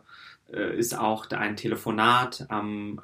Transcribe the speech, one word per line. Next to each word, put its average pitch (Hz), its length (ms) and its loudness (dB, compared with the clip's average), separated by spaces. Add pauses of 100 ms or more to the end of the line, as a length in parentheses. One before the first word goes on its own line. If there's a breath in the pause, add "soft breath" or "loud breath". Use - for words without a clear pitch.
(520 loud breath)
äh, 92 260 -2
ist 117 200 0
auch 110 320 0
ein 107 260 0
Telefonat 117 920 2
am, 104 540 -4